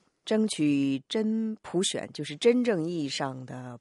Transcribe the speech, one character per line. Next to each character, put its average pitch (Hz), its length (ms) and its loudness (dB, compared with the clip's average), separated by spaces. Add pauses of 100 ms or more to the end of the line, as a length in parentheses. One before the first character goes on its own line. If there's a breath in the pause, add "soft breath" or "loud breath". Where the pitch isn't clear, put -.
(260)
争 220 220 2
取 139 600 2
真 220 540 0
普 180 220 -2
选， 123 280 -4
就 151 120 -8
是 147 140 -8
真 240 260 6
正 175 260 0
意 170 140 -2
义 139 40 -2
上 131 380 -6
的 127 360 -12